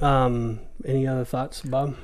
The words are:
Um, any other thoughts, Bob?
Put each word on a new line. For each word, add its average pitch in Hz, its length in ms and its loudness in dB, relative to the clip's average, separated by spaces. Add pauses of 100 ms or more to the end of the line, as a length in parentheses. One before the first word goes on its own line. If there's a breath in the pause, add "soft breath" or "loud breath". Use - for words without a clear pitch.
Um, 120 580 4 (240)
any 135 240 0
other 131 160 0
thoughts, 131 380 -4
Bob? 135 420 -2